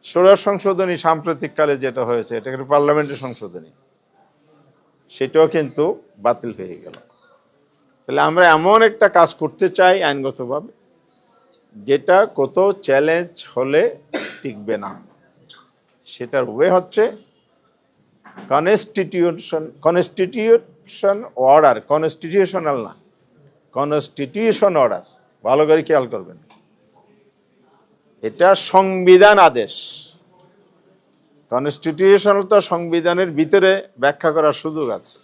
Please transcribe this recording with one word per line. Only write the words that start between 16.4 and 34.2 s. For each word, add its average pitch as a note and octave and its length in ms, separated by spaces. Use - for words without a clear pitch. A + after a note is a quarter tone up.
ওয়ে D3+ 200
হচ্ছে F3+ 280
কনস্টিটিউশন, E3+ 1120
কনস্টিটিউশন G3 1300
অর্ডার, C#3+ 240
কনস্টিটিউশনাল D#3+ 840
না, F2 60
কনস্টিটিউশন D3+ 960
অর্ডার। G2+ 220
ভালো C#3 220
করে D#3 180
খেয়াল D3 260
করবেন, F2 240
এটা E3+ 220
সংবিধান F#3+ 680
আদেশ। A#2 240
কনস্টিটিউশনাল F#3 920
তো G#3 60
সংবিধানের E3+ 580
ভিতরে F#3+ 320
ব্যাখ্যা D3+ 320